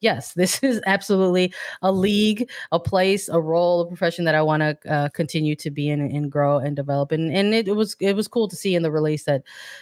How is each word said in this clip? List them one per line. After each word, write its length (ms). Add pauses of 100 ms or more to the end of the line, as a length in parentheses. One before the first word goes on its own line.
"Yes, 320
this 260
<laughs> 40
is 220
absolutely 680 (300)
a 100
league, 560 (240)
a 80
place, 480
a 140
role, 400
a 60
profession 380
that 100
I 80
wanna, 340 (100)
uh, 220
continue 460
to 160
be 180
in 100
and 320
grow 280
and 160
develop." 360
And, 240
and 200
it, 120
it 80
was, 240
it 160
was 120
cool 220
to 60
see 200
in 80
the 80
release 320
that, 180 (400)